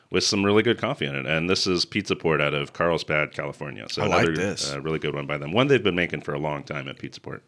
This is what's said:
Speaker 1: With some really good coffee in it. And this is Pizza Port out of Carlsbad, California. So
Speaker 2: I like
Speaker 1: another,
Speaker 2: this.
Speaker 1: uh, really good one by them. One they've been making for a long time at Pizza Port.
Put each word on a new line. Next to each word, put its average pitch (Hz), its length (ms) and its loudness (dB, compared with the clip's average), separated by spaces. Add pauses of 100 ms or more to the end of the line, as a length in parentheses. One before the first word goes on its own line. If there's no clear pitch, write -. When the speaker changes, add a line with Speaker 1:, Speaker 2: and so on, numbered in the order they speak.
(100)
Speaker 1:
With 90 140 2
some 98 220 2
really 104 160 6
good 113 160 2
coffee 110 280 -2
in 69 100 -4
it. 65 100 -4
And 80 240 2
this 95 160 2
is 87 180 2
Pizza 98 320 -2
Port 78 240 2
out 71 140 2
of 71 180 -4
Carlsbad, 78 600 0
California. 71 580 -10
So - 120 -4
Speaker 2:
I - 40 0
like - 220 4
Speaker 1:
another, 80 80 0
Speaker 2:
this. 80 360 -2
Speaker 1:
uh, 69 80 -6
really 78 200 -2
good 76 140 -2
one 71 120 -6
by 73 120 -4
them. 71 140 -8
One 123 140 4
they've 131 160 4
been 95 140 2
making 82 260 0
for - 100 -6
a 71 60 -2
long 73 240 -2
time 69 260 -8
at - 100 -12
Pizza - 220 -14
Port. - 280 -14